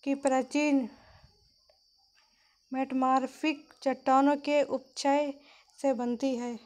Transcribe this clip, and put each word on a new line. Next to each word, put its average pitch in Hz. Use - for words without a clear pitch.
की 277
प्राचीन 269
मेटमार्फिक 262
चट्टानों 269
के 294
उपक्षय 277
से 277
बनती 240
है। 240